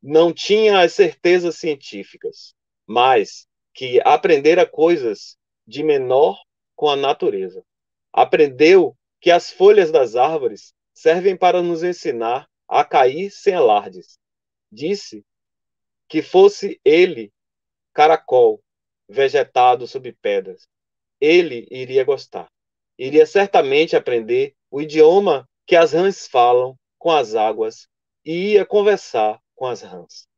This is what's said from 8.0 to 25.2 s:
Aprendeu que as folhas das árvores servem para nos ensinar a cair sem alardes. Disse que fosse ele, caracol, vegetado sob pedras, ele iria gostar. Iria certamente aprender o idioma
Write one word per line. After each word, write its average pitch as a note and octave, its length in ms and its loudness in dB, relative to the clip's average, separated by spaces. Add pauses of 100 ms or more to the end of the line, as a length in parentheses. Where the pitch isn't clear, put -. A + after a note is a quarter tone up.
Aprendeu D3+ 840 2 (240)
que E3+ 100 -2
as E3+ 220 0
folhas F#3+ 400 4
das B2+ 240 0
árvores B2+ 580 -4 (200)
servem F3+ 420 0
para F3+ 260 0
nos E3+ 220 -6
ensinar C3+ 640 -6 (200)
a C#3+ 180 0
cair D#3 440 -2
sem - 240 -4
alardes. G#2 640 -2 (540)
Disse C3 540 -10 (840)
que D#3 140 -6
fosse G3 640 0
ele, D3+ 460 0 (640)
caracol, B2+ 680 0 (460)
vegetado B2+ 800 0
sob B2+ 240 -14 (100)
pedras, F#2+ 460 -6 (520)
ele D3+ 500 0
iria C3 340 -4
gostar. C3 440 -8 (500)
Iria C#3+ 280 2
certamente D#3+ 680 0
aprender B2 600 -4 (140)
o C#3+ 120 -10
idioma D#3 680 2 (180)